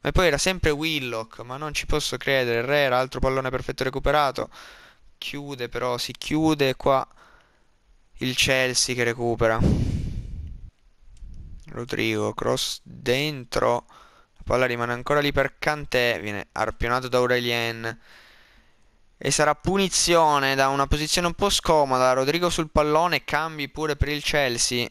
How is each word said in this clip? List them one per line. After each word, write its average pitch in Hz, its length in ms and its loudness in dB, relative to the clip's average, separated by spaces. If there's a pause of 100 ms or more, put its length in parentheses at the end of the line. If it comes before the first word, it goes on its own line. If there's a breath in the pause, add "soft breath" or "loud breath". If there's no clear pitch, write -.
E 151 120 -2
poi 185 140 6
era 143 100 2
sempre 185 320 0
Willock, 139 680 -4
ma 123 180 -12
non 147 160 -8
ci - 120 -6
posso 147 300 0
credere. 127 440 0
Herrera, 131 400 2
altro 131 200 -2
pallone 131 300 0
perfetto 131 340 -4
recuperato. 135 680 0 (680 loud breath)
Chiude 143 500 -8
però, 120 300 -2
si 123 200 -6
chiude 151 600 2
qua 135 280 2 (1120 soft breath)
il 127 140 -2
Chelsea 127 600 2
che 123 80 0
recupera. 117 560 0 (2000 loud breath)
Rodrigo, 110 640 -2
cross - 480 -2
dentro. 123 1040 -2 (640 loud breath)
La 131 60 4
palla 127 100 4
rimane 120 280 -2
ancora 127 260 0
lì 143 120 0
per - 280 0
Kanté, 127 600 0
viene 104 340 -6
arpionato 120 540 -2
da 123 120 2
Aurelien. 117 800 0 (1160 soft breath)
E - 140 -4
sarà 147 240 2
punizione 165 1000 2
da 135 140 4
una 139 180 0
posizione 156 400 0
un 170 80 -2
po' 196 160 0
scomoda. 131 640 4
Rodrigo 151 360 2
sul 160 220 -2
pallone, 151 540 2
cambi 151 440 -4
pure 151 260 -2
per 143 120 -2
il 147 160 -4
Chelsea. 120 680 0